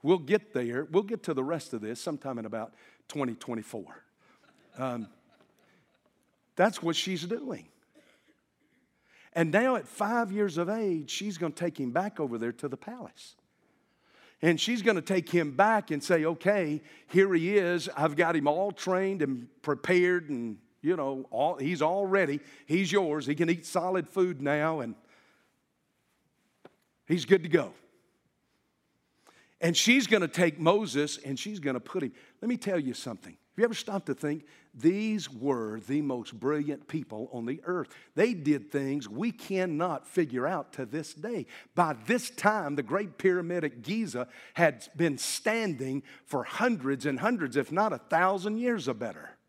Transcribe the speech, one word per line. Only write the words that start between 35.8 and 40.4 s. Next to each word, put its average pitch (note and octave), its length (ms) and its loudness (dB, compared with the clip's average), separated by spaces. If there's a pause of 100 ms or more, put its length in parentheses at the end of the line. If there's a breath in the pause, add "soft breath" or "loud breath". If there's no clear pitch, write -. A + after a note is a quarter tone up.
the C3+ 200 -2
most B2 400 -6
brilliant D3 480 -2
people A#2+ 420 -8
on A#2+ 140 -8
the C#3 200 -6
earth? E3 240 -4 (260 loud breath)
They G3+ 180 2
did D3 400 0
things C#3 340 -2
we D#3 260 -4
cannot F3 760 -2
figure C3 380 0